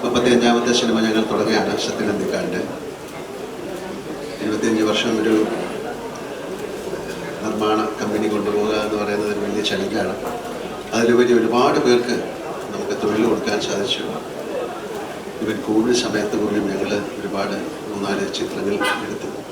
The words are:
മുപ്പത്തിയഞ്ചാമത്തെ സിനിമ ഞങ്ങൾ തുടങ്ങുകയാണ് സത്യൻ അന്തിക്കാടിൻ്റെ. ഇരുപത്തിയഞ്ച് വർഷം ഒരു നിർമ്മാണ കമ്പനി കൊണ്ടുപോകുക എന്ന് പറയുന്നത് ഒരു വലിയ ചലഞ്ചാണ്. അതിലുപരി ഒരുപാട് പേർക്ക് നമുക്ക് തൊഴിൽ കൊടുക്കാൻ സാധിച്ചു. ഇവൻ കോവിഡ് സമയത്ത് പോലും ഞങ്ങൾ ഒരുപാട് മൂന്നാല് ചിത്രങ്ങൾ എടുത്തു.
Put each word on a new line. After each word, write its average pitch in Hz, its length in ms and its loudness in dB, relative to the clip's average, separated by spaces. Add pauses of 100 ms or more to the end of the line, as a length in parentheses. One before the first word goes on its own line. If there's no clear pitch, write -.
മുപ്പത്തിയഞ്ചാമത്തെ 120 760 4
സിനിമ 117 200 2
ഞങ്ങൾ 110 320 4
തുടങ്ങുകയാണ് 104 420 2 (120)
സത്യൻ 107 280 -2
അന്തിക്കാടിൻ്റെ. 92 480 -2 (1800)
ഇരുപത്തിയഞ്ച് 110 460 2
വർഷം 107 320 2
ഒരു 110 140 4 (2000)
നിർമ്മാണ 107 340 2 (220)
കമ്പനി 107 280 0
കൊണ്ടുപോകുക 104 480 2 (100)
എന്ന് 107 180 0
പറയുന്നത് 104 280 0
ഒരു 101 80 -2
വലിയ 101 300 0
ചലഞ്ചാണ്. 98 460 0 (760)
അതിലുപരി 120 460 6
ഒരുപാട് 123 460 4
പേർക്ക് 120 300 4 (560)
നമുക്ക് 202 300 -4
തൊഴിൽ 107 280 2
കൊടുക്കാൻ - 320 0
സാധിച്ചു. - 420 -2 (1400)
ഇവൻ 107 140 0 (100)
കോവിഡ് 113 280 4
സമയത്ത് 104 460 0
പോലും 104 300 2
ഞങ്ങൾ 98 200 -2 (280)
ഒരുപാട് 98 360 -4 (340)
മൂന്നാല് 196 440 -2
ചിത്രങ്ങൾ 190 420 -2 (300)
എടുത്തു. - 240 -6 (220)